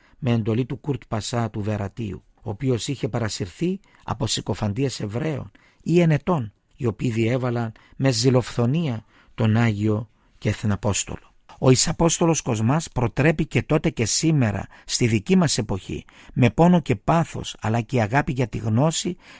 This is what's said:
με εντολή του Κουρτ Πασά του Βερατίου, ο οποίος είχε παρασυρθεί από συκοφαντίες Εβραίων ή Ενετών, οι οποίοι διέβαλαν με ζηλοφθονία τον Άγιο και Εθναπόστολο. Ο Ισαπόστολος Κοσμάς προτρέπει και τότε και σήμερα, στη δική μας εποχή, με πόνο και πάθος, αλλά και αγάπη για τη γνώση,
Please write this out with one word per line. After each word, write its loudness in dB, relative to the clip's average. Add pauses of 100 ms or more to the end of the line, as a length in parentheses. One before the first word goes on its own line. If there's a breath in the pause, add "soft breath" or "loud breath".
(180 soft breath)
με 0
εντολή 0
του -8
Κουρτ -4
Πασά -4
του -8
Βερατίου, -6 (200)
ο -10
οποίος -2
είχε -4
παρασυρθεί -4 (240 soft breath)
από -4
συκοφαντίες -2
Εβραίων -6 (320 soft breath)
ή 4
Ενετών, 2 (220)
οι -6
οποίοι -2
διέβαλαν -2 (240 soft breath)
με 2
ζηλοφθονία 0 (280 soft breath)
τον 2
Άγιο 0 (280)
και -4
Εθναπόστολο. -4 (260 loud breath)
Ο 6
Ισαπόστολος 2
Κοσμάς 0
προτρέπει 0
και -2
τότε 0
και -2
σήμερα, 0 (180 loud breath)
στη 0
δική 2
μας 2
εποχή, -6 (280 loud breath)
με 4
πόνο 6
και 0
πάθος, -2
αλλά 0
και 0
αγάπη 0
για -2
τη -8
γνώση, 0 (240 loud breath)